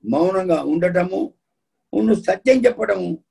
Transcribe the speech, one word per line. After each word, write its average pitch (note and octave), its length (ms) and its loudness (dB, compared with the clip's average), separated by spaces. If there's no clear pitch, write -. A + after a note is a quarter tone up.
మౌనంగా F3+ 520 0
ఉండటము, F3 720 -2
ఉన్ను A3 200 2
సత్యం B3+ 520 2
చెప్పటము. G3 520 -2